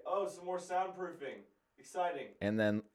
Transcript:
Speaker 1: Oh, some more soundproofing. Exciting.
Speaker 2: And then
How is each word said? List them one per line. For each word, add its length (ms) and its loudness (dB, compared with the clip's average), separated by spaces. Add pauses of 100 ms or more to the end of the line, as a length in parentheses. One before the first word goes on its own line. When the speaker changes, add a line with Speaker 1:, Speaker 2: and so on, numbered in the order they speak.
Speaker 1:
Oh, 220 2
some 160 -10
more 140 -2
soundproofing. 840 -2 (360)
Exciting. 500 -2 (120)
Speaker 2:
And 180 2
then 240 4 (120)